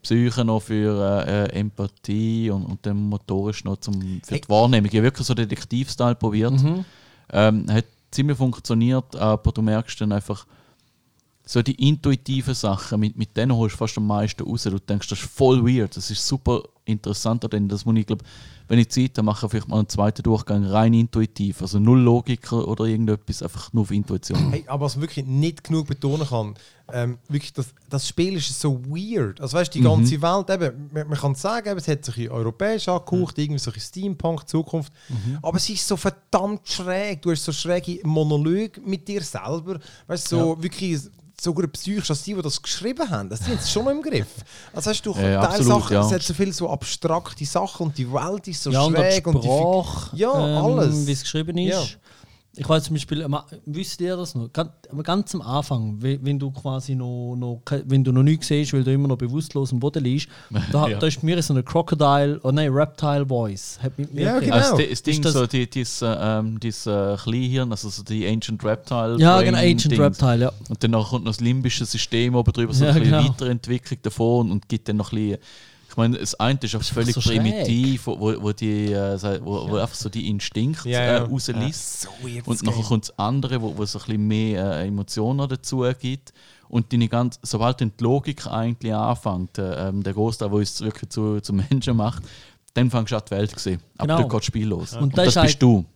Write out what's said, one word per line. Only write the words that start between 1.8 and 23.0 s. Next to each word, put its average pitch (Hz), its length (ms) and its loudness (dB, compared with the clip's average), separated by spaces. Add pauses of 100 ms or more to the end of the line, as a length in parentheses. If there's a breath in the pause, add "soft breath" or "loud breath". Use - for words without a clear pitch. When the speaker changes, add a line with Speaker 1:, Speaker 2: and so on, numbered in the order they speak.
Speaker 1:
und, 98 140 -2
und 98 200 -8
dann 101 100 -2 (140)
motorisch 101 540 -4
noch 98 140 -4
zum, 98 220 -4 (240)
für - 120 -8
Speaker 2:
Hey. 151 60 -4
Speaker 1:
die - 80 -20
Wahrnehmung. 110 380 6
Ich 101 100 -2
habe 107 60 6
wirklich 131 220 2
so 127 80 2
Detektivstyle 120 800 -2
probiert. 110 380 2 (100)
Speaker 3:
Mhm. 175 240 2 (480 loud breath)
Speaker 1:
Ähm, 107 380 4
hat 110 140 2 (260)
ziemlich 143 260 0
funktioniert, 123 760 0
aber 107 360 2
du 110 120 -2
merkst 107 380 -2
dann 107 100 0
einfach, 101 340 -4 (1000 soft breath)
so 120 140 2
die 135 280 2
intuitiven 135 680 0
Sachen, 107 440 -2
mit, 107 180 0
mit 110 200 -6
denen 123 180 2
holst 113 200 2
du - 20 -14
fast - 200 -4
am 107 100 0
meisten 104 360 -2
raus. - 200 -4
Du 98 160 -2
denkst, - 300 -4
das 101 100 -6
ist - 100 -10
voll 127 340 4
weird, 120 320 2
das - 140 -8
ist 104 180 -4
super 123 340 0 (240)
interessant, 113 680 -2
denn 101 180 0
das 101 160 -4
muss 113 120 2
ich, 107 100 2
glaub, 110 140 -2 (460 loud breath)
wenn 117 120 6
ich 113 100 4
Zeit 127 280 2
habe, 113 100 0
mache 104 180 0
ich 101 60 -2
vielleicht 107 160 -4
mal 107 100 0
einen 107 120 2
zweiten 104 340 0
Durchgang 104 420 2
rein 110 300 6
intuitiv, 110 680 0
also 92 180 -2
null 123 220 8
Logik 120 500 2
oder 110 340 0
irgendetwas, 110 580 -2